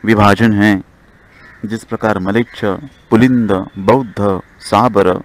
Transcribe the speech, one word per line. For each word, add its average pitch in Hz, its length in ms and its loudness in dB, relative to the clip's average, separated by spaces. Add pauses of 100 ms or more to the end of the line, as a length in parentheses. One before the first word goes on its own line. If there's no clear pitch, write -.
विभाजन 104 480 2
हैं, 101 320 0 (800)
जिस 110 180 -10
प्रकार 107 340 -4
मलिच्छ, 101 420 -2 (500)
पुलिंद, 110 560 2 (120)
बौद्ध, 101 640 -2 (180)
साबर। 101 680 0